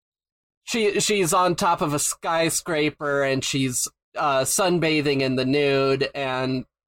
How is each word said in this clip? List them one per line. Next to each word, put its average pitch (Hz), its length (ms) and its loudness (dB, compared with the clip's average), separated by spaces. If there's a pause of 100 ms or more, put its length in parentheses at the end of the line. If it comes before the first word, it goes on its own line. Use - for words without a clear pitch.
(640)
she, 214 380 0
she's 196 320 0
on 180 220 2
top 175 260 0
of 151 120 0
a 147 60 -2
skyscraper, 151 1200 -2
and 135 200 0
she's, 131 460 -2 (260)
uh, 139 260 0
sunbathing 156 800 0
in 131 140 0
the 131 100 0
nude, 135 680 2
and, 131 480 -4 (240)